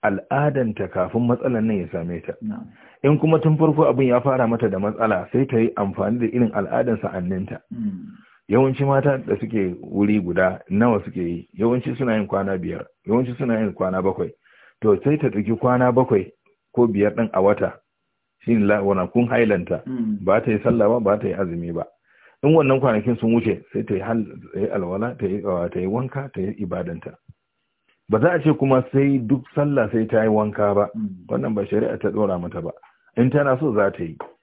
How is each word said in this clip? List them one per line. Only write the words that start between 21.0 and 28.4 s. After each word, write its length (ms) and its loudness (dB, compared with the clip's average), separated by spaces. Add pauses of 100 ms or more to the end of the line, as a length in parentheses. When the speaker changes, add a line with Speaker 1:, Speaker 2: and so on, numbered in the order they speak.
Speaker 1:
ba 180 0
ta 100 -6
yi 60 -4
azumi 380 -6
ba. 140 -6 (560)
In 120 4
wannan 260 4
kwanakin 380 2
sun 140 2
wuce, 400 0
sai 120 -4
ta 100 -4
yi 60 -2
hal-, 260 -4 (260)
ta 80 -6
yi 80 -2
alwala, 480 -4
ta 100 -8
yi, 140 -4
uh, 320 -2
ta 80 -6
yi 60 -4
wanka, 480 -6
ta 60 -8
yi 200 -4
ibadanta. 560 -8 (920)
Ba 100 2
za 160 4
a 40 2